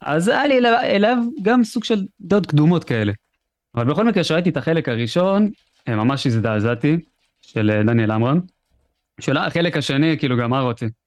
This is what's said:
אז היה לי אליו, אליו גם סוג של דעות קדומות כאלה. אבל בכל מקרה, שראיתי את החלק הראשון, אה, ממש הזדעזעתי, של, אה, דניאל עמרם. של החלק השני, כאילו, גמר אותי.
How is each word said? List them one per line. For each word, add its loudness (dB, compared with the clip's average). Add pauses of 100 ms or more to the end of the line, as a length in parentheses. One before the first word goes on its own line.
אז -2
היה 0
לי 2
אליו, 2 (100)
אליו 2 (240)
גם 4
סוג -6
של -2 (160)
דעות 0
קדומות 4
כאלה. -2 (640)
אבל -2
בכל 0
מקרה, 2
שראיתי 0
את -2
החלק -2
הראשון, 0 (380)
אה, -2
ממש 0
הזדעזעתי, 0 (440)
של, -2
אה, 2
דניאל 2
עמרם. 0 (800)
של -2
החלק -2
השני, 0
כאילו, -2
גמר 0
אותי. -4 (220)